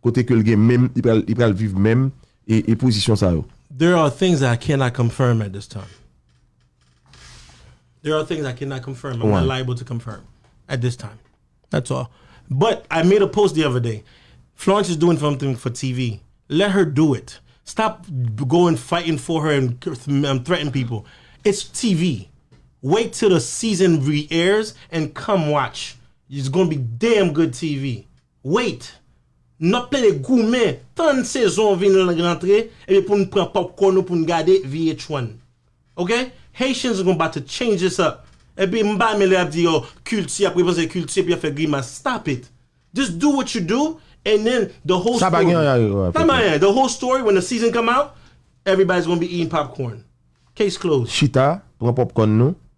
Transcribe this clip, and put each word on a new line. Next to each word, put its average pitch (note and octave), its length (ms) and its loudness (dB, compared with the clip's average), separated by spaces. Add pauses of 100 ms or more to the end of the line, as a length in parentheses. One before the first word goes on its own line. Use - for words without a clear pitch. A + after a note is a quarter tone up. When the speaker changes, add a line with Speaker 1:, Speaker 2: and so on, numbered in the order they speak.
Speaker 1:
kote A#2+ 240 0
ke B2 80 2
li A2 160 4
gen G#2+ 120 4
menm, B2 320 4
li A2 420 2
pral A2+ 180 2
viv G2+ 240 -2
menm A#2 300 4 (380)
e A2 320 2
pozisyon G#2+ 400 2
sa F#2+ 160 2
yo? D2+ 100 -2 (300)
Speaker 2:
There E3 220 4
are D#3 120 4
things E3+ 340 0
i A#2+ 120 2
cannan C3 360 0
confirm A#2+ 500 0
at G2+ 120 -8
this G2+ 140 -14
time. F#2 220 -14 (2250)
There D#3 120 -2
are D#3 100 -2
things D#3 200 -6
i B2+ 80 -6
cannan C3+ 300 -10
confirm B2+ 380 -10
an A2 100 2
apre G#2 160 2
li C3 140 -2
able B2 140 -4
to A#2+ 100 -10
confirm A#2 360 -10 (480)
at C3 120 -4
this B2 140 -2
time. G#2 240 -18 (500)
That's - 220 -4
all, B2+ 200 -6 (380)
but F3 420 0
i E3 120 0
made G3 180 6
a G3 60 2
post G3+ 280 0
the D#3+ 60 0
otre B2+ 200 0
day. A2 220 -6 (500)
Florence F#3+ 360 0
is E3 80 -2
doing E3 200 2
something C#3 380 -2
for A#2+ 140 -8
TV, B2 500 -6 (300)
let F#3+ 220 0
her F#3+ 140 4
do D3 280 2
it, - 260 -10 (240)
stop A3 420 -4 (420)
going E3+ 280 4
fighting E3 420 -4
for D#3+ 260 -4
her D#3 80 0
an B2+ 280 0
threatening C#3+ 920 -2
people. A#2 340 -6 (380)
It's G3+ 200 0
TV, D#3+ 640 -2 (540)
wait G3+ 320 0
til G#3+ 160 2
the F3 100 4
season F3 680 0
reairs E3 680 0 (160)
an D#3+ 220 -4
come F3+ 360 -2
watch. C#3+ 480 -4 (380)
It's C3+ 140 -6
gonna F#3 200 0
be D#3+ 80 -4
damn E3+ 540 0
good D#3+ 200 0
TV. C#3 540 -6 (360)
Wait. F#3 540 -4 (680)
Nopple A#3+ 400 0
de G#3+ 180 4
goumen. A3+ 600 0 (160)
Tan D4 340 2
sezon G#3 480 2
vin F#3+ 160 4
nou F#3+ 140 4
la F3 100 0
gran E3+ 240 0
tre. G3+ 220 2 (240)
Ebe F#3+ 180 4
pou G3+ 140 0
nou F#3+ 100 0
pren F#3 240 -2
popcorn F#3+ 400 0
nou F#3 140 2
pou F3 100 -2
nou D#3+ 80 0
gade E3 300 2 (100)
VH1. C#3+ 640 -4 (720)
Ok? F3+ 120 -2 (440)
Haitians B3 420 -2
are F#3 60 -2
going F3 140 2
back D#3+ 140 -2
to C#3+ 80 -6
change G#3 440 -2
this F#3 140 -2
up. D#3+ 260 -2 (320)
Ebe G3 240 0
mba G#3+ 380 0
me G3 100 4
le F#3 80 4
ap D#3+ 160 0
di E3+ 140 2
yo D#3 160 2 (260)
kulti G3 400 -2
apwe F3 160 2
panse E3 240 0
kulti F3 320 -4
apwe E3+ 160 0
apwe D3+ 160 -4
grima. D3 320 -2
Stop - 480 -6
it. A#2+ 160 -10 (440)
Just F#3 260 -4
do C#4+ 160 4
what C4 200 -4
you A3 60 -2
do. C4+ 380 -2 (260)
And G#3+ 200 2
then A#3 260 0 (140)
the F3+ 120 2
whole A#3 200 0
Speaker 1:
story. F#3 140 2
Speaker 2:
Sabagyan E3 320 4
Speaker 1:
yon - 20 -
Speaker 2:
yon A#2+ 260 2
yon. F#2+ 220 0
Fama D#4 300 2
yon. D#3+ 160 2
The G3 120 4
whole B3+ 180 2
story B3+ 320 -2
when G#3 140 2
the F#3 60 2
season A3+ 300 0
come A#3 180 0
out. C#4 260 0 (500)
Everybody F#3+ 340 2
is D#3+ 80 -2
going E3+ 120 0
to E3+ 60 -2
be F3+ 100 -8
eating E3+ 140 -2
popcorn. C3+ 540 -6 (520)
Case G3 220 -2
closed. C#3+ 340 0
Speaker 1:
Chita C#3 500 2 (180)
pren A#2+ 160 0
popcorn A2 420 2
nou. C3+ 180 2 (220)